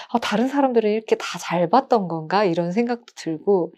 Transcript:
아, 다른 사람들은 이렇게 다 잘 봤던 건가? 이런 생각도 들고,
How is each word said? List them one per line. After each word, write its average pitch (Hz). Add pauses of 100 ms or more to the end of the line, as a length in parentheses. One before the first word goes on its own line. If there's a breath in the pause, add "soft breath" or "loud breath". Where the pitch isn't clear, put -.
아, -
다른 226
사람들은 262
이렇게 220
다 -
잘 170
봤던 226
건가? 165
이런 170
생각도 240
들고, 165